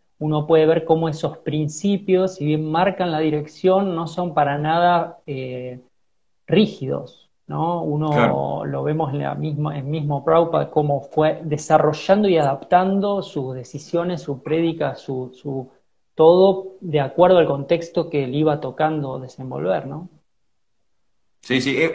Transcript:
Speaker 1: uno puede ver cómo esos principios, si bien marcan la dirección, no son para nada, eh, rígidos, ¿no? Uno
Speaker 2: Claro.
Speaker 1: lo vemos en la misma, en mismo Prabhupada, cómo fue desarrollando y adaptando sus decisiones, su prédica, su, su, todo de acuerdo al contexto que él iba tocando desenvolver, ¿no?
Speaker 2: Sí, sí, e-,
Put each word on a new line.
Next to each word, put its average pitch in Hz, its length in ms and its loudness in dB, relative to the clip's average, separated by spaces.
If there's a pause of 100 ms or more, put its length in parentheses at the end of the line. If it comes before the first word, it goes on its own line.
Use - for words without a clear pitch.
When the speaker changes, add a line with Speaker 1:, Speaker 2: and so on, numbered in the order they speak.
(180)
Speaker 1:
uno 151 300 -2
puede 160 180 6
ver 160 200 2
cómo 165 240 2
esos 151 300 -6
principios, 185 960 -2
si 143 100 -8
bien 156 260 -2
marcan 180 400 0
la 156 80 -2
dirección, 170 760 0
no 165 120 -4
son 175 260 -6
para 143 240 2
nada, 170 600 0 (100)
eh, 127 540 -10 (680)
rígidos, - 840 0 (180)
¿no? 165 360 -4
Uno 151 280 -2
Speaker 2:
Claro. 139 540 0
Speaker 1:
lo 139 180 -6
vemos 151 300 -2
en 143 60 -4
la 139 160 -4
misma, 151 420 -4
en 139 140 -8
mismo 147 320 -4
Prabhupada, 160 480 2
cómo 143 300 0
fue 156 420 0
desarrollando 156 840 2
y 170 80 4
adaptando 185 840 2
sus 131 340 -8
decisiones, 165 680 -6
su 135 200 -8
prédica, 160 540 -2
su, 127 380 -8
su, 135 360 -10 (460)
todo 185 640 6
de 151 220 -2
acuerdo 175 380 6
al 160 60 6
contexto 160 640 -2
que 143 140 -2
él 127 120 -6
iba 151 260 0
tocando 139 580 -4
desenvolver, 135 680 -6
¿no? 151 220 -12 (1300)
Speaker 2:
Sí, 127 200 -2
sí, 135 160 -2
e-, 160 180 0